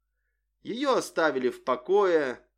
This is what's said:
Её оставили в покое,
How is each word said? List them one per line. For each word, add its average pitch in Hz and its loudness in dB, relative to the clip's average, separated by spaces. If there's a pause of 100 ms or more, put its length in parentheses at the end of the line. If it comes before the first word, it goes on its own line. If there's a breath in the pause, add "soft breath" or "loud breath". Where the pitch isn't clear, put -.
(640)
Её 247 -2
оставили 151 0
в - -6
покое, 156 0 (140)